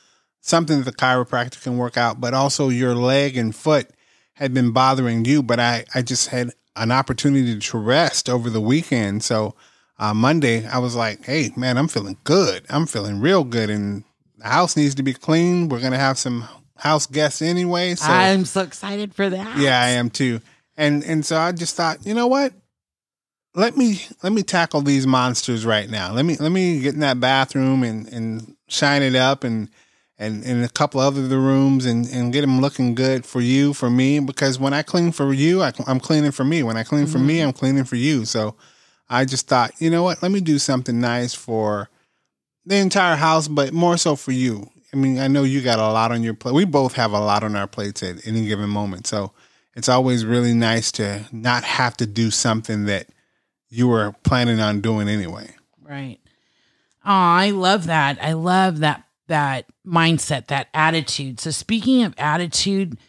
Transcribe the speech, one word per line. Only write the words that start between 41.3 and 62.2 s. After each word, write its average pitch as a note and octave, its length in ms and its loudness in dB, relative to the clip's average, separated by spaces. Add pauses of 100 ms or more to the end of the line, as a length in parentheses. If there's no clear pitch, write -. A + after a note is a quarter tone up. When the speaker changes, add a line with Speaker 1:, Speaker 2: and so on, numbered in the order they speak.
Speaker 1:
for G#2+ 540 -4 (800)
the G3 100 0
entire F#3 400 4
house, D#3+ 320 2
but C#3+ 260 0
more E3+ 240 2
so D3+ 180 2
for - 160 -8
you." B2 380 -2 (220)
I C#3 40 -4
mean, C3+ 220 2
I C3+ 100 0
know C#3 160 4
you C3+ 180 0
got A#2 160 2
a A2 140 2
lot A2+ 200 2
on A#2 100 -2
your A2+ 120 -2
plate. B2 200 -6
We F3+ 100 4
both C#3 300 2
have A2+ 180 0
a G#2 80 0
lot G#2 220 2
on G#2+ 140 -4
our G2 100 -4
plates G#2 360 -8
at F2+ 240 -10
any A2 200 -2
given G#2 240 -4
moment. G#2 360 -6
So G2 260 -6 (420)
it's A#2+ 160 -4
always B2+ 340 2
really A#2+ 300 2
nice A#2 380 2
to G#2 400 -6
not A#2+ 320 -2
have B2 340 -2
to A#2 80 0
do A2 240 0
something A2 560 -2
that G2 220 -4 (600)
you A#2+ 200 0
were G#2+ 340 2
planning A#2+ 380 2
on G#2 200 0
doing G#2+ 280 -2
anyway. F#2+ 420 -6 (320)
Speaker 2:
Right. C#3 360 -14 (840)
Oh, G3+ 60 -2
I F#3 400 4
love F#3+ 380 2
that. C#3+ 340 2
I D#3 120 -2
love F3+ 440 2
that, D3+ 240 -2 (240)
that C#3 400 -2 (180)
mindset, E3 640 0
that C#3 260 -4
attitude. D3+ 680 -2
So D#3+ 100 -8
speaking A3+ 540 0
of F#3 120 -4
attitude, F3 800 -2 (120)